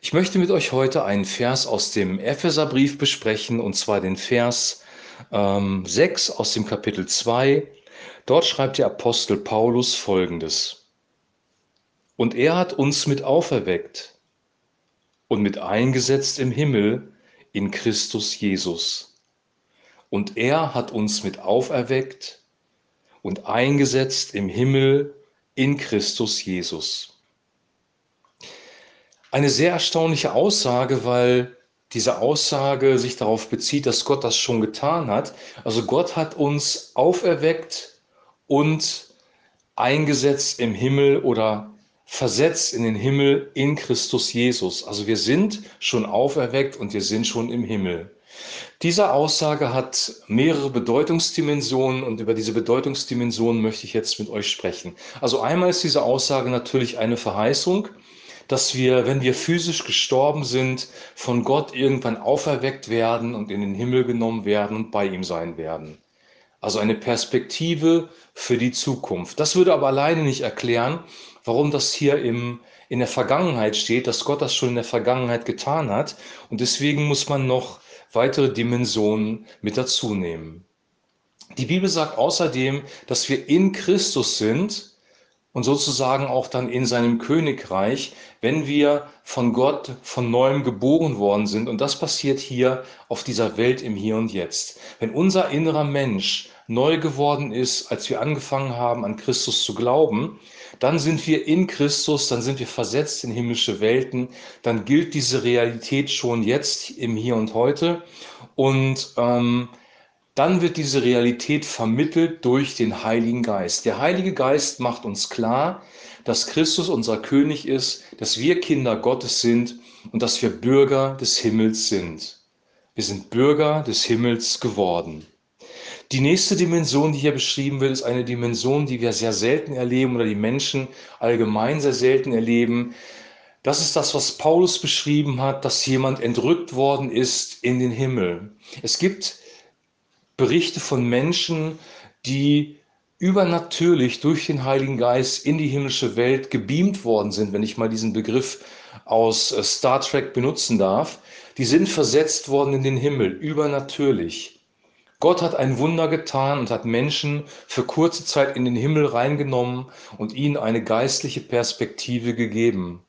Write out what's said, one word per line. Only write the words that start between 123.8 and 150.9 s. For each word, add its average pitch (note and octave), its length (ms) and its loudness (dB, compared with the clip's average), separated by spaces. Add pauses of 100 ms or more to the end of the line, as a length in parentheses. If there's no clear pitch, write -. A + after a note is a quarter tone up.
des A#2+ 200 -2
Himmels A#2 560 0
geworden. E2+ 640 -2 (840)
Die C3 100 0
nächste F#3 340 4
Dimension, D#3+ 580 2
die C#3 60 -2
hier C#3+ 140 2
beschrieben C3+ 460 -2
wird, C3+ 120 2
ist C3 120 -4
eine A#2+ 220 -2
Dimension, A#2+ 600 0
die B2+ 160 -4
wir A#2 120 0
sehr A2+ 200 0
selten B2+ 400 0
erleben B2+ 420 0
oder A#2 100 2
die G#2+ 100 0
Menschen C3 520 -2 (320)
allgemein A#2 640 2
sehr C#3 120 2
selten B2+ 400 2
erleben. A#2 640 2 (640)
Das D3 200 0
ist - 140 -2
das, D3+ 200 0
was - 220 -2
Paulus F3 420 4
beschrieben D3 640 0
hat, C3+ 240 -2
dass - 200 0
jemand C3 340 2
entrückt A#2+ 540 0
worden C3+ 380 2
ist - 520 -2
in B2+ 160 2
den B2+ 120 0
Himmel. G#2+ 600 -2 (300)
Es - 160 -2
gibt - 420 -2 (960)
Berichte D#3+ 440 2
von B2+ 260 -2
Menschen, D#3 720 -2 (480)
die D3 540 2 (400)
übernatürlich E3+ 1000 2
durch D#3 260 2
den C#3 160 -2
Heiligen C3+ 340 0
Geist B2 480 0
in D3+ 120 2
die D3+ 100 0
himmlische C3+ 480 -2
Welt B2+ 340 2
gebeamt D3+ 540 0
worden G#2 300 2
sind, G2+ 180 -2
wenn G2+ 120 0
ich A2 140 -6
mal A2+ 120 0
diesen A2 240 -2
Begriff A2 500 -2 (400)
aus, A2+ 480 2
äh, A2+ 100 -2
Star B2+ 380 0
Trek - 340 -2
benutzen B2 460 0
darf. G2+ 400 0 (380)